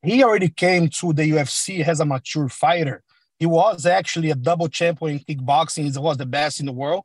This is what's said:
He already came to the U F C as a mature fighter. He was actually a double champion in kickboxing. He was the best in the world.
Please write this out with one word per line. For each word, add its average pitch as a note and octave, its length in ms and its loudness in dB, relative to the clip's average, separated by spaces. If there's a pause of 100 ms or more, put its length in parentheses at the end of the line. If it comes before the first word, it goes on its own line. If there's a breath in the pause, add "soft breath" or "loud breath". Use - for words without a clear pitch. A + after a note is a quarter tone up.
He A3+ 220 4
already G#3 260 4
came F3+ 400 2 (100)
to F3 140 -2
the D3+ 140 2
U D#3 100 2
F C#3+ 120 0
C F#3+ 340 -4
as E3+ 160 0
a D#3+ 60 0
mature C#3 440 -2
fighter. D#3 540 0 (360)
He D#3+ 60 -2
was E3+ 400 2
actually E3+ 460 0
a D3+ 40 2
double E3 340 0
champion D#3+ 580 -2
in D3+ 100 -8
kickboxing. D3 540 -2
He C3+ 80 -6
was D3 180 -2
the C#3 80 -8
best C#3+ 340 -4
in D3 60 -6
the C#3 60 -6
world. C#3+ 340 -4